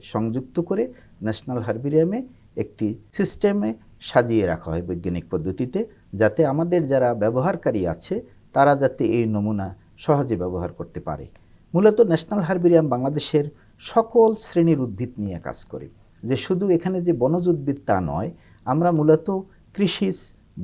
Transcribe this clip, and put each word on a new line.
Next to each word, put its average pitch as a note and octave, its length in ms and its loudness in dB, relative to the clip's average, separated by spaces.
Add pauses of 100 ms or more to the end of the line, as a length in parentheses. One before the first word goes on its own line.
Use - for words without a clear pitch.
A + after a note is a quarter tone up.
(140)
সংযুক্ত A2+ 420 -4 (140)
করে G3+ 140 -2 (420)
ন্যাশনাল A#2 400 -6
হারবেরিয়ামে D3 540 0 (440)
একটি - 240 -6 (300)
সিস্টেমে G3+ 520 0 (400)
সাজিয়ে A#2 420 2
রাখা E2 200 -6
হয় E2+ 160 -2
বৈজ্ঞানিক F2 440 -6
পদ্ধতিতে, F#2+ 480 -4 (420)
যাতে A2 200 4 (120)
আমাদের E3+ 280 0 (100)
যারা B2+ 180 2 (140)
ব্যবহারকারী B2+ 580 0 (120)
আছে - 220 -8 (400)
তারা C#3 260 6
যাতে C3 220 0 (140)
এই A#2 80 2 (100)
নমুনা G#2 320 -2 (380)
সহজে C#3 380 2
ব্যবহার F2+ 360 -4
করতে E2+ 280 -12
পারে। C#2+ 180 -6 (480)
মূলত G#3 240 6 (140)
ন্যাশনাল G3+ 360 -2
হারবেরিয়াম E3+ 460 4
বাংলাদেশের C#3+ 520 -2 (460)
সকল A3+ 380 4 (160)
শ্রেণীর E3 400 2
উদ্ভিদ G#2+ 260 -6 (120)
নিয়ে F#2 240 -6
কাজ - 120 -10 (120)
করে, - 160 -12 (360)
যে B2 120 -2 (100)
শুধু F#3+ 200 -2 (120)
এখানে F#3 200 -4 (100)
যে E3+ 140 4
বনজ E3+ 320 2
উদ্ভিদ C#3 240 -2 (100)
তা G2+ 100 2 (140)
নয়, G2 180 -4 (360)
আমরা D#3+ 240 2 (100)
মূলত D#3 280 4 (480)
কৃষিজ, F#3+ 420 -2 (460)